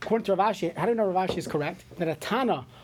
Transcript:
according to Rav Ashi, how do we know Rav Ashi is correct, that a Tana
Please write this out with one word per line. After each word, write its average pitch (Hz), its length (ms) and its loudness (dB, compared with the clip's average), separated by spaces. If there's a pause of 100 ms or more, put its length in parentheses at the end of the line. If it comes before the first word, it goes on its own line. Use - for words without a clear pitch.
according 220 240 0
to 196 80 4
Rav 196 200 2
Ashi, 170 220 -2
how 160 80 -2
do 233 80 4
we 233 60 2
know 214 120 4
Rav 185 200 0
Ashi 180 80 0
is 160 100 -6
correct, 156 360 -4 (140)
that 170 80 0
a 160 80 0
Tana 202 520 0 (160)